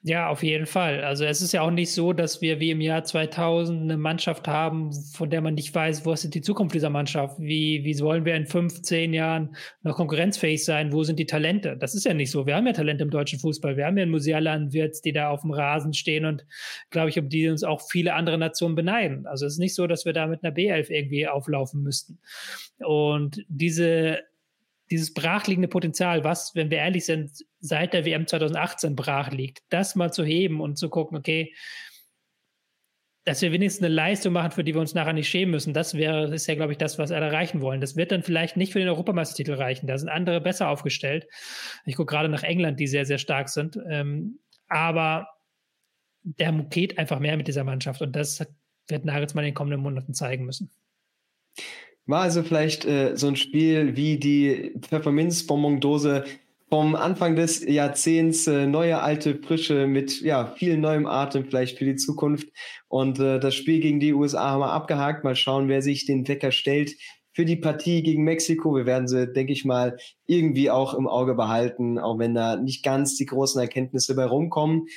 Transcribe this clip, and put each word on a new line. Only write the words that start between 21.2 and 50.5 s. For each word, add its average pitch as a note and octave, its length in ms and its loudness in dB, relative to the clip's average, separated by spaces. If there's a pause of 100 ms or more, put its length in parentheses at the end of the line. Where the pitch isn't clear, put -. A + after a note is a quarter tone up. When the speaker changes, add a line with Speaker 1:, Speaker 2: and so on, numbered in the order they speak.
Speaker 1:
auflaufen C#3+ 540 -2
müssten. - 380 -6 (600)
Und D3 720 0
diese, E3 680 2 (680)
dieses D#3+ 240 -2
brachliegende F3+ 540 0
Potenzial, E3+ 560 0
was, E3 320 -2
wenn D#3 160 0
wir D#3+ 60 0
ehrlich F3 260 0
sind, D#3 280 -2 (280)
seit E3 340 -2
der E3 120 2
W E3 80 0
M D#3 120 0
zweitausendachtzehn D#3 680 -2
brach C#3 360 -2
liegt, C3+ 380 -8
das F#3+ 260 0
mal E3+ 180 0
zu F3+ 100 -2
heben D#3 380 0
und D3 160 -4
zu E3 120 -4
gucken, D#3+ 280 -4
okay, D#3+ 360 -2 (1700)
dass D#3 160 0
wir F3+ 100 2
wenigstens F#3+ 320 0
eine E3 100 2
Leistung F3+ 380 2
machen, E3+ 200 0
für F3 120 -4
die D3+ 120 -2
wir D#3+ 40 2
uns D#3+ 140 -2
nachher D#3+ 180 0
nicht D#3 160 0
schämen F3+ 240 0
müssen, D3+ 220 -2
das E3 220 -2
wäre, D#3 380 0
ist D#3 140 -4
ja, D#3+ 80 0
glaube D3+ 160 -2
ich, C#3+ 60 -4
das, D#3+ 220 -2
was D3+ 120 -2
alle D#3 140 -2
erreichen D#3 340 -2
wollen. C3+ 220 -2
Das C3+ 160 -6
wird F3 160 0
dann F3+ 100 0
vielleicht E3 320 -2
nicht F#3+ 160 0
für G#3 80 0
den F#3 80 2
Europameistertitel E3 680 -2
reichen, C3 320 -4
da C3+ 100 -2
sind D3 100 -6
andere E3+ 320 0
besser F3+ 300 0
aufgestellt. C#3+ 580 -2 (580)
Ich C3 100 -4
gucke D3+ 180 -2
gerade D3+ 160 2
nach D3 140 -2
England, E3 360 0
die C#3+ 80 0
sehr, C#3 180 0
sehr C#3 120 0
stark C3+ 320 -2
sind, D3+ 280 -4 (120)
ähm, D3+ 500 -4 (300)
aber D#3+ 580 0 (960)
der D#3+ 300 -2 (160)
geht F3+ 280 -2
einfach D3+ 220 -2
mehr D3 160 0
mit D3 140 -4
dieser C#3 160 -2
Mannschaft C3 360 -4
und C3+ 140 -4
das D3+ 300 -4 (420)
wird C#3 160 -4
Nagelsmann D3 400 -2
in D3 60 -2
den C#3+ 60 -6
kommenden C#3+ 260 -4
Monaten C3+ 320 -6
zeigen C3 320 -4
müssen. C3 240 -10 (1400)